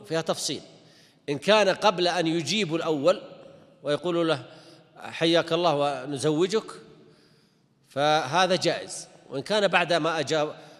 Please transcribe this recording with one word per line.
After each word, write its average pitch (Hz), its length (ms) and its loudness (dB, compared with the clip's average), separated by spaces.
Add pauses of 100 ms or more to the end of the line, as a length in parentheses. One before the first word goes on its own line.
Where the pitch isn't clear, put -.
فيها 160 160 -2
تفصيل، 156 400 -4 (680)
إن 143 80 -2
كان 202 320 4
قبل 180 380 2
أن 170 200 0
يجيب 165 480 0
الأول 160 460 0 (640)
ويقول 165 440 -2
له: 135 180 -2 (520)
"حياك 165 560 0
الله 170 220 2
ونزوجك"، 147 960 -2 (1200)
فهذا 151 640 2
جائز، 120 520 -2 (220)
وإن 135 120 -6
كان 202 260 2
بعد 175 260 2
ما 160 260 0
أجاب، 147 360 -2 (240)